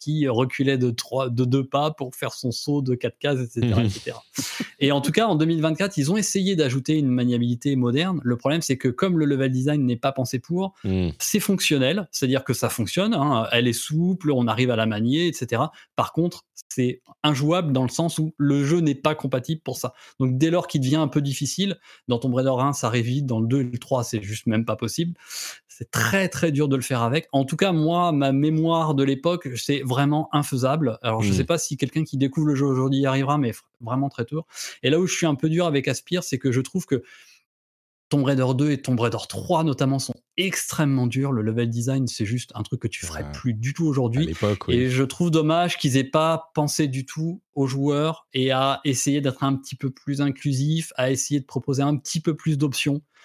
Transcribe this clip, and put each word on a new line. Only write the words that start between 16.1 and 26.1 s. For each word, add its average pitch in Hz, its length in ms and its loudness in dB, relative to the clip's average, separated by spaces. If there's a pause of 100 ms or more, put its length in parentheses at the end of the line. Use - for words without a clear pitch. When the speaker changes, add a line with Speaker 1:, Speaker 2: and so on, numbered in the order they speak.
Speaker 1:
contre, 175 320 -2 (240)
c'est 123 340 -2 (220)
injouable 151 480 2
dans 131 120 2
le 127 60 0
sens 165 280 -2
où 156 200 -2
le 143 280 2
jeu 165 140 2
n'est 147 160 2
pas 151 200 0
compatible 143 480 -4
pour 127 140 -6
ça. - 160 -6 (260)
Donc 127 200 2
dès 160 100 4
lors 170 180 2
qu'il 147 140 0
devient 131 160 2
un 156 100 2
peu 151 140 0
difficile, 143 560 -4 (300)
dans 123 100 2
Tomb 123 160 0
Raider 131 240 2
un, 135 160 2
ça 127 140 -2
arrive 113 180 2
vite, 135 220 0
dans 113 120 0
le 113 80 2
deux 135 140 2
et - 40 0
le 123 120 -6
trois, 123 260 -2
c'est 107 200 -4
juste 107 240 -6
même 113 180 2
pas 113 100 -2
possible. 170 380 -4 (540)
C'est - 240 -16
très, 180 380 2